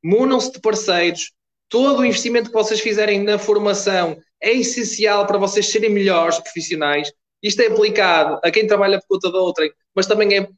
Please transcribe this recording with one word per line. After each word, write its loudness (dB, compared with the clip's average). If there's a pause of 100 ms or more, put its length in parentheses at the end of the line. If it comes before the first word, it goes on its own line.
Munam-se 2
de -18
parceiros. -2 (360)
Todo 2
o 2
investimento 0
que -8
vocês 0
fizerem 0
na 0
formação 0 (240)
é 0
essencial 0
para 0
vocês 0
serem 0
melhores 2
profissionais. -4 (300)
Isto 0
é 4
aplicado 2
a 2
quem 0
trabalha 2
por -14
conta -2
de -2
outrem, -2 (240)
mas 0
também 2
é -2 (100)